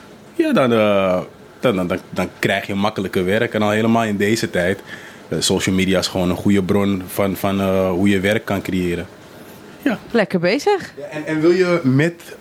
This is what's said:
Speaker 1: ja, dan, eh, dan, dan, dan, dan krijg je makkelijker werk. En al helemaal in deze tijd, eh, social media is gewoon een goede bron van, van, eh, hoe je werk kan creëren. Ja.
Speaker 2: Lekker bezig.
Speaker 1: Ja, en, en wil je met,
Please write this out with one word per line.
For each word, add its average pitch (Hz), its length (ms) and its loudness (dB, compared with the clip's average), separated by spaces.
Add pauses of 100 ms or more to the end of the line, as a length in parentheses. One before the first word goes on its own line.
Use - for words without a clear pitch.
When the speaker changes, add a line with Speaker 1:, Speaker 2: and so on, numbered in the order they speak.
(340)
Speaker 1:
ja, 311 180 0
dan, 135 200 2
eh, 101 460 2 (420)
dan, 120 160 2
dan, 92 100 -2
dan, 90 120 -2 (120)
dan 90 180 -4 (100)
krijg 98 280 0
je 104 80 -6
makkelijker 98 500 -2
werk. 110 300 0
En 104 80 2
al 104 80 2
helemaal 113 340 2
in 104 120 -2
deze 101 340 0
tijd, 90 300 -2 (480)
eh, 82 120 -2
social 95 340 0
media 92 240 2
is 90 80 -2
gewoon 92 240 -2
een 90 60 -2
goede 101 260 2
bron 98 400 0 (100)
van, 98 240 -2
van, 98 240 -2
eh, 95 300 2
hoe 92 180 2
je 98 120 2
werk 104 240 0
kan 98 180 -2
creëren. 87 440 -2 (760)
Ja. 220 160 -2 (120)
Speaker 2:
Lekker 202 300 0
bezig. 285 560 0
Speaker 1:
Ja, 139 80 -14
en, 151 220 -10
en 156 140 -2
wil 165 100 6
je 180 320 4
met, 139 400 2 (180)